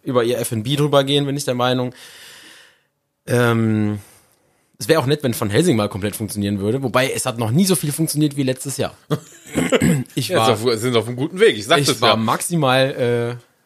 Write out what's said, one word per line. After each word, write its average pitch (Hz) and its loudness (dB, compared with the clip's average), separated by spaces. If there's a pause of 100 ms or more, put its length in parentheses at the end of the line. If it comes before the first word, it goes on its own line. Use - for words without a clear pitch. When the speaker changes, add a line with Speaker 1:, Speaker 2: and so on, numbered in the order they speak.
Speaker 1:
über 123 0
ihr 117 0
F 120 -6
and 107 -2
B 139 -2
drüber 139 4
gehen, 143 0
bin 139 -4
ich 143 -6
der 127 -2
Meinung. 123 -2 (1300)
Ähm, 110 2 (800)
es 101 -4
wär 160 4
auch 120 -2
nett, 151 0
wenn 120 -2
Van 110 -2
Helsing 135 2
mal 104 2
komplett 101 -6
funktionieren 101 -4
würde. 113 -2
Wobei, 127 0
es - -6
hat 123 -6
noch 110 -2
nie 165 4
so 185 2
viel 151 -2
funktioniert 151 -2
wie 143 -2
letztes 131 -4
Jahr. 110 -4 (140)
<clears throat> - -2 (100)
Ich 127 -2
Speaker 2:
Ja, 180 0
Speaker 1:
war 113 4
Speaker 2:
ist 104 -4
auf, 117 0
sind 123 0
auf 110 2
einem 123 -6
guten 160 -4
Weg. 202 6
Ich 147 -8
sag 156 4
Speaker 1:
ich 139 0
Speaker 2:
das 120 0
Speaker 1:
war 113 4
Speaker 2:
ja. 107 2
Speaker 1:
maximal, 123 0 (280)